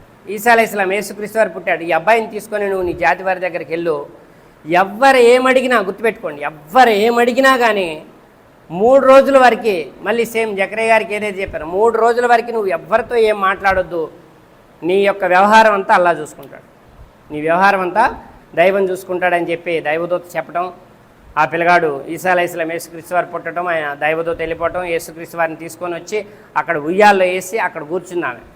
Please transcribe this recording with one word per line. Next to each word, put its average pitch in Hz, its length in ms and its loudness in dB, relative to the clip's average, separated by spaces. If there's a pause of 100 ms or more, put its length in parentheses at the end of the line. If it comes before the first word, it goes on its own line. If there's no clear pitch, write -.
(280)
ఈసా 214 240 0
అలైహిస్సలాం, 208 400 2
యేసుక్రీస్తు 208 460 -6
వారు 208 100 4
పుట్టాడు. 175 340 -4
ఈ 170 100 -2
అబ్బాయిని 214 340 2
తీసుకొని 202 420 -6
నువ్వు 190 140 -2
నీ 175 100 -2
జాతి 170 300 0
వారి 185 180 -2
దగ్గరికి 165 320 -6
వెళ్ళు. 160 340 -4 (640)
ఎవ్వరు 208 480 2
ఏమడిగినా, 254 600 4
గుర్తుపెట్టుకోండి, 190 640 -6
ఎవ్వరు 226 480 2
ఏమడిగినా 240 680 2
కానీ 196 460 -2 (680)
మూడు 247 360 4
రోజుల 269 320 6
వరకు, 220 440 2 (200)
మళ్ళీ 226 220 -2
సేమ్ 226 320 -4
జకరియా 202 300 -4
గారికి 220 280 2
ఏదైతే 208 280 -6
చెప్పారో, 160 240 -8
మూడు 220 320 2
రోజుల 240 280 2
వరకు 233 240 2
నువ్వు 226 160 -4
ఎవ్వరితో 190 500 -2
ఏం 214 240 2
మాట్లాడొద్దు, 185 720 -2 (720)
నీ 175 120 0
యొక్క 196 300 0
వ్యవహారం 208 480 6
అంతా 196 220 0
అల్లా 175 180 4
చూసుకుంటాడు, - 500 -10 (720)
నీ 151 80 -8
వ్యవహారం 185 400 2
అంతా 196 340 0 (400)
దైవం 190 340 2
చూసుకుంటాడని 180 640 -2
చెప్పి 170 300 -4
దైవదూత 170 420 -4 (140)
చెప్పడం, 170 360 -6 (680)
ఆ 156 60 4
పిల్లగాడు 160 640 0
ఈసా 170 220 -4
అలైహిస్సలాం 175 420 -2
యేసుక్రీస్తు 165 420 -12
వారు 170 120 0
పుట్టడం, 170 420 -8
ఆయన 151 260 -4
దైవదూత 160 440 -2
వెళ్ళిపోవటం, 165 460 -4
యేసుక్రీస్తు 165 520 -8
వారిని 160 200 -2
తీసుకొని 170 380 -10
వచ్చి 196 320 -8 (300)
అక్కడ 156 220 -2
ఉయ్యాల్లో 190 460 2
వేసి 185 340 -4
అక్కడ 175 240 -6
కూర్చుంది 170 440 -8
ఆమె 120 120 -8 (180)